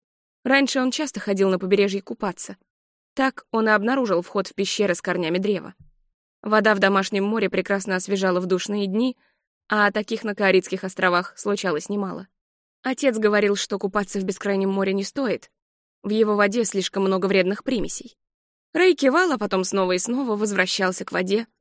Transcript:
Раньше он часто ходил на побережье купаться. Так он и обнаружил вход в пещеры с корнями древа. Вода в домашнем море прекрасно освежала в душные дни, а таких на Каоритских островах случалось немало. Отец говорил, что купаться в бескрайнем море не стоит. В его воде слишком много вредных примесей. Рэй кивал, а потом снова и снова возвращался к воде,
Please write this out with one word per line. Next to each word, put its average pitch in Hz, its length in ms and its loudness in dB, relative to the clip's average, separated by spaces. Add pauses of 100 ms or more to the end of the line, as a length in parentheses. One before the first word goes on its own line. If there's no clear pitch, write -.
(440)
Раньше 269 360 2
он 254 100 0
часто 269 300 -6
ходил 196 280 2
на 185 100 2
побережье 196 440 0
купаться. - 560 -8 (560)
Так 269 360 -2
он 220 180 0
и 214 40 4
обнаружил 214 480 2
вход 185 260 -4
в - 80 -16
пещеры 196 400 0
с - 60 -6
корнями 175 380 -2
древа. 190 360 -2 (680)
Вода 214 320 4
в 196 40 -2
домашнем 196 460 2
море 214 240 0
прекрасно 190 480 -2
освежала 185 440 0
в 185 60 -2
душные 202 400 -2
дни, 233 300 0 (520)
а 208 220 2
таких 214 320 -4
на 208 120 -4
Каоритских 190 500 2
островах 180 540 0
случалось 190 500 -2
немало. 196 400 -6 (540)
Отец 254 340 0
говорил, 208 400 4
что 196 220 -4
купаться 202 420 -4
в 190 40 -2
бескрайнем 196 440 -2
море 196 240 0
не 196 120 -2
стоит. 226 460 -4 (520)
В 202 80 -4
его 214 260 4
воде 208 280 2
слишком 196 400 -2
много 190 220 0
вредных 190 380 2
примесей. - 540 -6 (560)
Рэй 359 200 6
кивал, 302 380 2
а 233 60 0
потом 196 260 0
снова 185 280 0
и 180 60 2
снова 240 380 -2
возвращался 190 680 -2
к - 60 -14
воде, 185 340 0 (140)